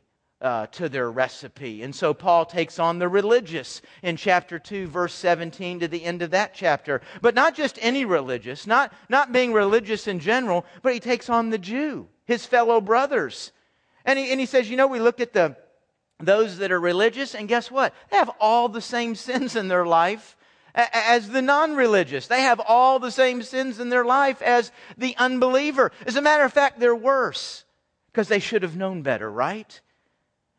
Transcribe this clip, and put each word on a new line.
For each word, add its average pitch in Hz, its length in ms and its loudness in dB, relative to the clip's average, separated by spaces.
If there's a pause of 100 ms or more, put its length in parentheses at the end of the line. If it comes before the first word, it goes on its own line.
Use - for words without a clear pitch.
(420)
uh, 117 260 -4
to 170 220 -8
their 127 220 -4
recipe. 123 720 -8
And 135 100 -12
so 151 220 -2
Paul 170 300 2
takes 165 340 -6
on 170 180 0
the 180 120 -2
religious 190 760 -2 (180)
in 175 140 -4
chapter 175 420 -2
two, 196 300 -10
verse 175 260 -4
seventeen, 175 680 -4
to 170 60 -2
the 160 160 -8
end 175 200 -6
of 165 80 -6
that 190 240 -2
chapter. 147 460 -2 (200)
But 226 140 2
not 269 200 2
just 294 260 -4
any 247 240 -2
religious, 131 600 -4
not, 233 280 0 (160)
not 262 220 2
being 247 220 0
religious 208 540 0
in 185 120 -4
general, 190 460 0 (160)
but 254 120 0
he 240 60 -6
takes 240 300 -4
on 233 220 0
the 220 80 -2
Jew, 220 480 -6 (180)
his 240 220 -2
fellow 233 340 4
brothers. 220 720 -2 (540)
And 269 120 2
he, 269 140 -4
and 269 80 0
he 262 80 -2
says, 247 220 0
"You 247 80 -4
know, 269 100 4
we 254 140 -4
look 240 180 2
at 240 140 -4
the, 160 240 0 (640)
those 196 360 2
that 190 140 -4
are 180 80 2
religious, 208 540 0
and 214 140 -10
guess 233 240 -2
what? 262 220 0 (180)
They 403 60 2
have 269 140 2 (100)
all 233 260 4
the 220 140 -8
same 233 340 -6
sins 254 400 -6
in 196 140 -4
their 180 160 2
life 170 500 0 (400)
a-, 233 180 2
as 226 360 2
the 262 120 0
non-religious. 254 880 2
They 254 140 0
have 247 240 4
all 254 340 4
the 240 120 -4
same 254 300 2
sins 254 380 -6
in 240 80 -6
their 247 160 2
life 262 380 2
as 240 300 2 (260)
the 247 200 -4
unbeliever. 254 760 2 (120)
As 247 120 -2
a 285 40 2
matter 302 220 6
of 254 80 2
fact, 269 280 2
they're 240 160 4
worse, 233 680 -2 (500)
'cause 214 140 0
they 208 120 2
should 208 240 -2
have 170 140 -6
known 190 240 -6
better, 113 280 -2
right?" 151 520 -4 (760)